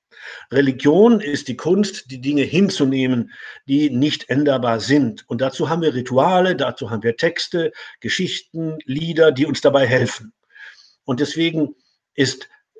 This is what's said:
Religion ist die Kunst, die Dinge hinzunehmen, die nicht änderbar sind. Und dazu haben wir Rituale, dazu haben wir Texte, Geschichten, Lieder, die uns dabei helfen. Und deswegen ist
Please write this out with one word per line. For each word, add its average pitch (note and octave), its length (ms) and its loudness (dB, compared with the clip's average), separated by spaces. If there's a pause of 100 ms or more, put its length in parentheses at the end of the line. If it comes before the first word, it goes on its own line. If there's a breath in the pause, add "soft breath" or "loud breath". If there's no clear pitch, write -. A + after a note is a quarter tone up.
(520 loud breath)
Religion D3 680 4
ist C#3+ 280 -6
die B2+ 80 -6
Kunst, G3 540 -2
die B2+ 100 -14
Dinge C#3 220 0
hinzunehmen, C3+ 920 0 (360 loud breath)
die C#3+ 240 2
nicht C3+ 380 -2
änderbar B2 500 2
sind. A#2 500 0
Und A#2+ 120 -4
dazu C3+ 280 -2
haben E3 140 -2
wir D3+ 100 2
Rituale, D#3+ 600 2
dazu A#2+ 340 -6
haben G#2+ 140 -6
wir A#2 140 0
Texte, E3+ 540 -2 (280 loud breath)
Geschichten, D#3+ 840 -6
Lieder, D#3 460 2
die C3+ 140 0
uns C3+ 160 -4
dabei C#3 240 4
helfen. A#2+ 480 -2 (720 loud breath)
Und B2+ 140 -4
deswegen D#3+ 560 -2 (400)
ist - 340 -2 (300 soft breath)